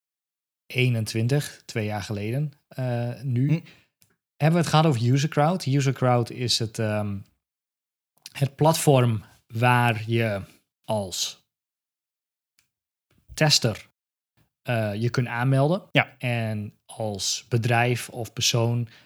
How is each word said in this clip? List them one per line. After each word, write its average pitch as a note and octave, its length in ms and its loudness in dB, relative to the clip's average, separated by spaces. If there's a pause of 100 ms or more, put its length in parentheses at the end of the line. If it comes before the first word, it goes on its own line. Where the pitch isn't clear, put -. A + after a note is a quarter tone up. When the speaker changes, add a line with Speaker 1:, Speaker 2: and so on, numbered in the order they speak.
(640)
Speaker 1:
eenentwintig, A#2+ 1000 0
twee A2 200 -4
jaar G#2 180 -4
geleden, A#2 480 -4 (160)
eh, A#2+ 540 -6
nu, B2+ 260 0
Speaker 2:
Hm. D3+ 60 2 (840)
Speaker 1:
hebben E3 220 4
we D#3+ 60 2
het - 20 -4
gehad D#3 180 6
over A#2+ 260 2
user C#3+ 180 2
crowd. D#3+ 360 0
User C3+ 280 2
crowd B2 360 2
is A#2+ 300 -2
het, A2+ 200 -6
ehm, G#2+ 380 -2 (1120)
het - 240 -4
platform C3+ 680 4 (240)
waar A#2+ 600 2
je A2+ 340 0 (420)
als - 600 -6 (1900)
tester, - 540 2 (720)
eh, A2 340 -2
je A#2 140 0
kunt A#2+ 180 -2
aanmelden. C3+ 540 2 (100)
Speaker 2:
Ja. - 260 -10
Speaker 1:
En A2 560 -6 (120)
als - 640 -10
bedrijf A#2+ 600 0
of A#2 240 -12
persoon A#2 540 -2 (180)